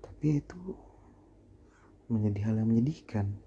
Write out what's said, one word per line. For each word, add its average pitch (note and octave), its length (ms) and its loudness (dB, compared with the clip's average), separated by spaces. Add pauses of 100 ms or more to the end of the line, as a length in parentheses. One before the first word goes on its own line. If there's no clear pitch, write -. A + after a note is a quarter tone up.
Tapi - 220 -10 (160)
itu - 180 -16 (1500)
menjadi G#2+ 280 2 (100)
hal A2 100 2
yang A2 140 2
menyedihkan. G#2+ 720 0